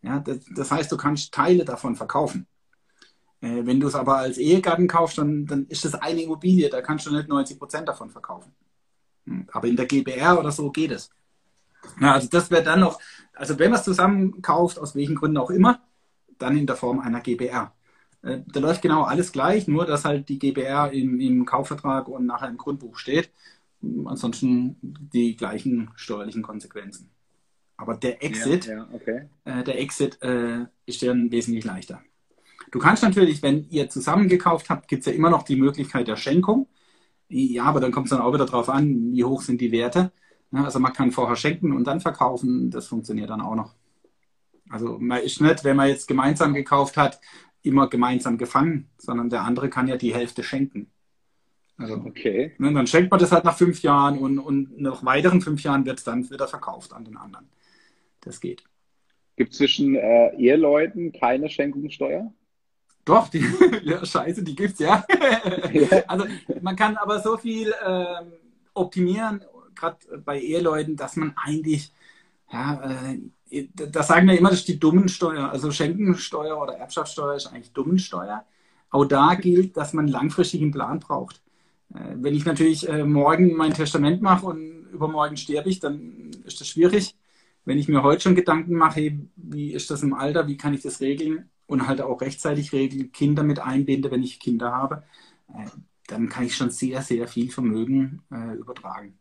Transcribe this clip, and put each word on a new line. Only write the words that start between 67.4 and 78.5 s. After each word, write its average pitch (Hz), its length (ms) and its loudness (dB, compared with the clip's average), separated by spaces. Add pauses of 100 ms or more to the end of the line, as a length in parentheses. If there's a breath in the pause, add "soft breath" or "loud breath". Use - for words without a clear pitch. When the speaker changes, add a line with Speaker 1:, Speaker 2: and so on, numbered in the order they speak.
Speaker 1:
ähm, 180 480 -4 (420)
optimieren, 196 680 -2 (320)
grad - 320 -8 (160)
bei 143 160 -6
Eheleuten, 156 560 -2
dass 139 200 -10
man 156 200 -4
eigentlich, 151 560 -4 (600 soft breath)
ja, 135 300 -6 (680)
äh, 139 260 -8
da 151 280 -4
sagen 175 240 8
wir 185 100 8
immer, 180 120 8
das 180 100 4
ist - 80 -8
die 156 120 -2
Dummensteuer. 160 680 2
Also 147 220 -4
Schenkensteuer 156 920 -2
oder 139 120 -6
Erbschaftssteuer 147 600 -6
ist 143 120 -10
eigentlich - 260 -18
Dummensteuer. 117 720 -2 (440)